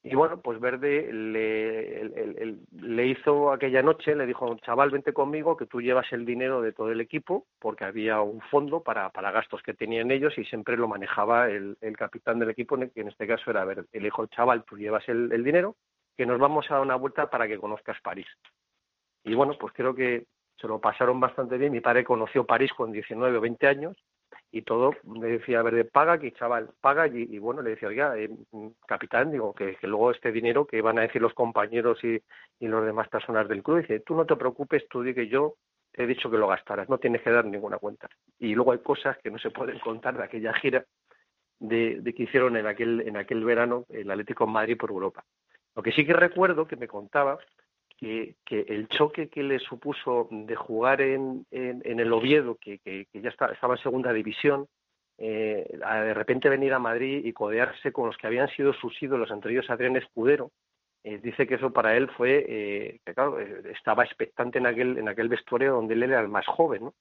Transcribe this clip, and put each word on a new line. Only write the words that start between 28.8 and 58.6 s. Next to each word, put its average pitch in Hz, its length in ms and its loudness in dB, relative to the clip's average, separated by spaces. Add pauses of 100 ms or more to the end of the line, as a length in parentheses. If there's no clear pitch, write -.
capitán", 120 440 0
digo, 110 220 -4
que, 98 220 -6
que - 100 -10
luego 107 240 4
este 120 220 -2
dinero 117 340 2
que 110 160 -2
van 113 160 2
a 110 60 4
decir 113 180 0
los 113 140 2
compañeros 117 680 0
y, 113 160 0 (400)
y 117 80 -6
los 110 160 2
demás 110 260 -2
personas 110 380 0
del 101 140 -4
club, 165 200 2
dice, 110 180 -2
"Tú - 160 -4
no 160 100 4
te 156 120 4
preocupes, 127 500 0
tú 123 160 -6
di 127 100 -2
que 120 140 -2
yo 143 260 0 (380)
te - 120 -4
he 117 40 0
dicho 127 240 -2
que 113 60 2
lo 104 100 4
gastaras, 98 420 -2
no 127 80 2
tienes 120 240 0
que - 80 0
dar 117 160 6
ninguna 101 320 -4
cuenta". - 320 -8 (300)
Y 110 160 0
luego 123 160 6
hay 123 80 0
cosas 135 400 -2
que 110 100 -8
no 107 80 -10
se 110 140 -4
pueden 131 280 -6
contar 117 380 -4
de 110 60 -4
aquella 110 300 -4
gira 131 300 0 (760)
de, 113 420 0
de 117 120 -4
que 123 100 -6
hicieron 123 340 4
en 107 80 -2
aquel, 117 360 0
en 107 160 -6
aquel 110 260 -2
verano 120 460 2
el 101 200 -10
Atlético 104 360 -2
de 107 60 -4
Madrid 110 260 0
por 113 120 -6
Europa. 95 340 -6 (520)
Lo 104 80 -8
que 113 80 0
sí 151 140 2
que 165 80 4
recuerdo 170 540 4
que - 80 -10
me 120 120 -10
contaba 135 500 -2 (600)
que, 113 440 -8
que 107 180 -4
el 107 260 -6
choque 151 420 0
que 147 140 -6
le 135 160 0
supuso 123 720 -4
de 110 240 -8
jugar 127 460 0
en, 135 500 -2
en, 127 340 -6
en 117 140 -4
el 113 140 2
Oviedo, 123 460 4
que, 104 200 -14
que, 98 320 -10
que 101 100 -14
ya 120 80 -6
está, 131 180 -2
estaba 123 280 0
en - 80 -12
segunda 127 280 -2
división, 127 560 0 (520)
eh, 107 640 -4
a 110 180 0
de 107 140 2
repente 127 340 2
venir 135 240 2
a 131 60 2
Madrid 123 440 -2
y 113 80 -4
codearse 117 600 -2
con 120 160 -2
los 104 100 -6
que - 80 -12
habían 123 240 2
sido 139 240 2